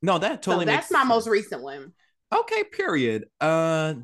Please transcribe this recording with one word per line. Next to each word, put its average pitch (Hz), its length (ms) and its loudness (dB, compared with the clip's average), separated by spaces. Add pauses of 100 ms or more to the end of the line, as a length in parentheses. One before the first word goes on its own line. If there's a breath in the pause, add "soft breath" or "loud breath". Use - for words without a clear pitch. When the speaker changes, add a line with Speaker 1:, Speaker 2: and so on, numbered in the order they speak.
Speaker 1:
No, 175 160 2
that 311 240 -2
Speaker 2:
So - 20 -14
Speaker 1:
totally 180 220 2
Speaker 2:
that's 269 220 0
Speaker 1:
makes - 20 -10
Speaker 2:
my 285 140 4
most 226 220 2
Speaker 1:
sense. 226 60 0
Speaker 2:
recent 202 300 -2
one. 139 320 -14 (380)
Speaker 1:
Okay, 440 320 0
period. 127 600 -2 (140)
Uh, 160 640 0